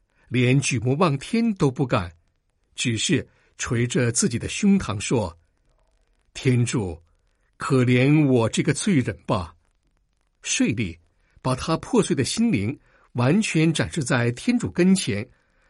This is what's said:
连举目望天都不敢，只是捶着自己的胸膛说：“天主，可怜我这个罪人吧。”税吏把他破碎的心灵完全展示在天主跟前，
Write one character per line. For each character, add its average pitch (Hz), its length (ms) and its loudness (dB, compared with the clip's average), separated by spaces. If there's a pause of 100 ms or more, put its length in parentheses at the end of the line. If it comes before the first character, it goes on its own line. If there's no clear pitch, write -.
(300)
连 123 300 4
举 135 180 -2
目 123 200 0
望 156 200 2
天 226 380 -2
都 143 160 0
不 135 140 -4
敢， 98 300 -4 (600)
只 117 200 -4
是 110 320 -2 (300)
捶 120 300 -2
着 123 240 0
自 - 180 0
己 117 80 -4
的 - 100 -6
胸 196 300 2
膛 104 220 -4
说 101 380 -4 (960)
：“天 123 300 2
主， 98 380 -4 (560)
可 127 260 2
怜 135 440 4
我 120 200 4
这 - 140 -2
个 165 120 0
罪 175 260 0
人 120 260 -4
吧。” 92 300 -4 (880)
税 214 320 0
吏 98 220 -6 (440)
把 131 140 -2
他 160 220 -4
破 - 260 0
碎 165 120 -2
的 131 80 0
心 226 280 0
灵 107 280 -2 (340)
完 139 280 2
全 160 320 2
展 117 180 -2
示 160 120 -4
在 120 280 0
天 240 280 -2
主 - 100 -4
跟 185 240 4
前， 107 340 -2 (420)